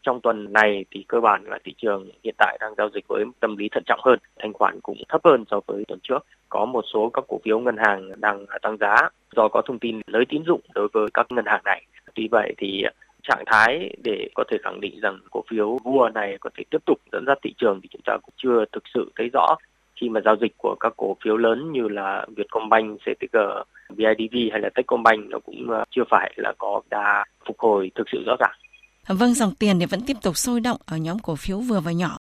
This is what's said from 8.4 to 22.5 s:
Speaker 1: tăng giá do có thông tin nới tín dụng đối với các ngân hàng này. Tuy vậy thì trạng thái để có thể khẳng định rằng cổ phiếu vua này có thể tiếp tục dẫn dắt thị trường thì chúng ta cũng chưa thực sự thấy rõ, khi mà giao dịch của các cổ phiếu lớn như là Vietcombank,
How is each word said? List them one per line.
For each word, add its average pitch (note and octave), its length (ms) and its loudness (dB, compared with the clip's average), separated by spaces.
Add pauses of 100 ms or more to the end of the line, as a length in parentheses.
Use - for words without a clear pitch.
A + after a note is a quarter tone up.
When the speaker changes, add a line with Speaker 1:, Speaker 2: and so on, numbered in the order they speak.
Speaker 1:
tăng G#2+ 160 -4
giá G#2+ 320 4 (260)
do A2 120 6
có - 200 2
thông B2 120 -8
tin A2 280 -6
nới A2+ 220 2
tín D3+ 180 -4
dụng E3+ 140 2 (140)
đối G#2 180 0
với G#2+ 200 2
các A#2+ 160 2
ngân A#2 160 -2
hàng G#2 200 0
này. F#2+ 200 -2 (300)
Tuy A2+ 160 -6
vậy G#2+ 260 2
thì G2 260 -6 (400)
trạng - 220 0
thái A#2 580 4
để G#2 320 -4
có - 160 0
thể G#2+ 120 0
khẳng F#2+ 180 -8
định G2+ 200 -8
rằng F#2+ 180 -4 (120)
cổ - 180 -4
phiếu A2 340 0
vua B2+ 300 4
này G2+ 280 -4
có - 160 -8
thể - 120 -12
tiếp D#3 160 -2
tục E3 140 4 (120)
dẫn G2+ 160 -6
dắt C3+ 160 4
thị - 140 -8
trường G2 240 0
thì - 100 -20
chúng - 140 -20
ta G#2+ 180 0
cũng - 100 -20 (100)
chưa A#2+ 280 2
thực G#2+ 120 -10 (100)
sự - 220 -4
thấy A#2 180 -6
rõ, C3+ 220 4 (460)
khi A#2+ 80 -2
mà A2 160 0
giao A2 160 6
dịch A2+ 160 -2
của G2+ 220 -2
các A2+ 180 -2
cổ A2 260 -4
phiếu A2 140 2
lớn A#2 340 0
như B2 160 -2
là G2+ 380 -4 (100)
Vietcombank, G#2+ 640 0